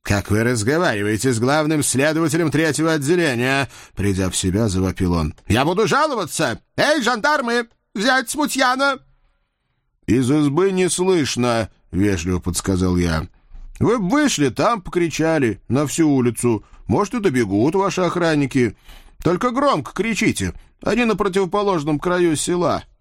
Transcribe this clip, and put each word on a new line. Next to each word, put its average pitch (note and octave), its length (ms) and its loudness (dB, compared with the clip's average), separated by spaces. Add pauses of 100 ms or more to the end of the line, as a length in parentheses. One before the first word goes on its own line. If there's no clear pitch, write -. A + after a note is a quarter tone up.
"Как G2+ 300 -2
вы G#2+ 120 2
разговариваете A#2+ 880 0
с A2+ 80 -2
главным D3+ 440 0
следователем D#3 680 0
третьего D#3 440 0
отделения?" C#3 760 0 (260)
Придя F#2+ 340 0
в - 60 -6
себя, G2 320 0
завопил F#2 460 0
он. D#2 220 -2 (120)
"Я A#2 180 2
буду F#3 220 2
жаловаться! G3 720 -2 (160)
Эй, C#4 260 2
жандармы, A#3+ 640 0 (260)
взять B3+ 360 0
смутьяна!" C4+ 680 0 (1080)
"Из A#2+ 240 2
избы D3+ 400 2
не F#3 180 0
слышно", A#2+ 800 0 (220)
вежливо F#2 480 0
подсказал F2+ 580 -2
я. D#2+ 300 -2 (520)
"Вы A3 200 2
б F3+ 100 -4
вышли, A#3+ 400 2
там F3+ 320 0
покричали, D#3+ 840 0
на C#3 180 0
всю D#3 240 0
улицу. A#2+ 560 0 (220)
Может, E3 260 0
и B3 60 -2
добегут B2+ 560 0
ваши F#3+ 260 0
охранники. D3 760 0 (480)
Только F3+ 280 0
громко B3 420 0
кричите, F#3+ 600 -2 (280)
они A#3 240 0
на G#3+ 100 2
противоположном F#3 840 0
краю F3 360 2
села. E3 480 -2 (180)